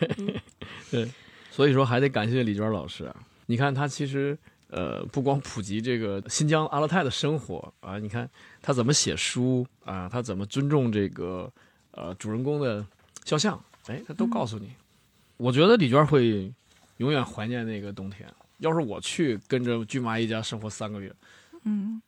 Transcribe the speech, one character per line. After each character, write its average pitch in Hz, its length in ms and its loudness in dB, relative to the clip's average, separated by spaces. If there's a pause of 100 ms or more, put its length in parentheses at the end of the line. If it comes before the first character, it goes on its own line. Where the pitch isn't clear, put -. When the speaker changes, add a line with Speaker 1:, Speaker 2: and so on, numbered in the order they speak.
(180)
Speaker 1:
嗯。 202 160 -4 (260)
Speaker 2:
<laughs> - 300 -16
对， 117 200 0 (400)
所 139 160 4
以 147 60 6
说 135 120 6
还 123 140 2
得 139 100 4
感 113 220 0
谢 127 120 2
李 107 120 2
娟 104 160 0
老 90 160 -2
师 - 200 -12
啊。 - 100 -14 (300)
你 117 100 0
看 139 180 2
她 143 140 0
其 139 180 -4
实， 139 300 -2 (320)
呃， 60 380 -4
不 139 160 -2
光 139 180 2
普 - 220 -8
及 98 180 -4
这 120 180 -2
个 101 300 -4
新 151 180 0
疆 156 200 4
阿 143 140 -2
勒 156 60 2
泰 170 160 2
的 135 80 0
生 151 280 -2
活 80 420 -10
啊， 92 180 -10
你 107 100 -6
看 120 200 -6 (320)
她 - 120 -2
怎 123 120 4
么 131 80 4
写 98 240 2
书 127 500 0 (180)
啊， 92 240 -6
她 120 120 -4
怎 104 160 -4
么 98 100 -4
尊 139 220 -2
重 135 240 4
这 104 160 2
个， 90 420 -6 (420)
呃， 87 220 -8
主 107 160 -8
人 117 140 -2
公 147 160 -2
的 107 240 -2 (400)
肖 - 120 0
像， 170 240 0 (280)
哎， 127 180 -8
她 156 80 -12
都 226 140 0
告 208 180 0
诉 107 120 -6
你。 98 80 -10
Speaker 1:
嗯。 123 80 -16 (640)
Speaker 2:
我 123 140 0
觉 143 160 6
得 233 100 10
李 170 120 4
娟 143 180 8
会 117 460 4 (460)
永 131 120 0
远 139 140 2
怀 110 240 -6
念 120 180 -4
那 110 140 -4
个 101 120 -10
冬 98 160 -10
天。 98 200 -14 (300)
要 160 140 0
是 165 60 2
我 113 220 -2
去 123 480 0
跟 123 160 2
着 117 220 0
军 127 180 -4
阀 113 140 0
一 113 100 2
家 113 120 -2
生 110 200 -6
活 107 100 -6
三 104 220 -8
个 101 80 -8
月， 98 120 -12 (520)
Speaker 3:
嗯。 214 440 -2